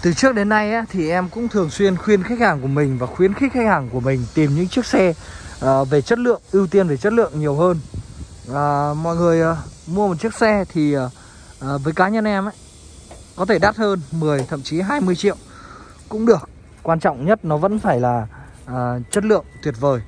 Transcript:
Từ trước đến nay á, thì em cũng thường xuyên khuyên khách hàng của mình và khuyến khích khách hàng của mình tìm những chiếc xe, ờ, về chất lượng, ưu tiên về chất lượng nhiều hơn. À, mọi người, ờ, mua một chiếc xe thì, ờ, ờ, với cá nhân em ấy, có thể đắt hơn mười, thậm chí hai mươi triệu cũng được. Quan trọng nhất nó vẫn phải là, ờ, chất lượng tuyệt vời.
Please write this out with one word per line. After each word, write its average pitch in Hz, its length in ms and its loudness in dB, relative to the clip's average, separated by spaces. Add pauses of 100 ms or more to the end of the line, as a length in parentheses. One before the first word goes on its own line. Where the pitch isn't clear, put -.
Từ 175 80 4
trước 262 220 2
đến 202 140 0
nay 214 260 0
á, 226 160 -2
thì 160 200 -2
em 180 180 -2
cũng 233 200 -6
thường 185 220 0
xuyên 196 260 0
khuyên 196 260 2
khách 226 180 -4
hàng 175 200 2
của 131 80 -4
mình 139 300 0
và 123 80 -4
khuyến 190 280 0
khích 269 180 0
khách 240 140 0
hàng 156 260 0
của 127 80 -4
mình 131 240 0 (100)
tìm 147 200 2
những 180 140 0
chiếc 240 180 -2
xe, 190 260 2 (480)
ờ, 135 240 4
về 139 180 2
chất 233 160 0
lượng, 240 220 2 (120)
ưu 196 140 4
tiên 185 220 4
về 143 80 0
chất 208 160 0
lượng 226 280 2
nhiều 147 160 0
hơn. 175 240 2 (760)
À, 147 400 0
mọi 170 220 -4
người, 165 240 4
ờ, 165 160 2 (300)
mua 196 220 0
một 180 120 0
chiếc 220 140 -4
xe 208 380 2
thì, 151 200 2
ờ, 131 180 -2 (500)
ờ, 139 180 -4
với 143 140 -4
cá 185 160 2
nhân 220 160 0
em 202 200 -2
ấy, 214 100 -8 (840)
có 180 80 -2
thể 196 140 2
đắt 208 180 2
hơn 202 240 0 (120)
mười, 151 360 0
thậm 143 140 -8
chí 156 180 -4
hai 196 200 -2
mươi 185 160 0
triệu 196 200 0 (720)
cũng 220 180 -2
được. 202 220 4 (340)
Quan 165 180 0
trọng 143 240 0
nhất 214 200 2
nó 156 120 0
vẫn 202 220 0
phải 160 220 0
là, 120 260 0 (400)
ờ, 123 340 -4 (100)
chất 202 140 0
lượng 208 200 2 (180)
tuyệt 147 180 -4
vời. 135 280 0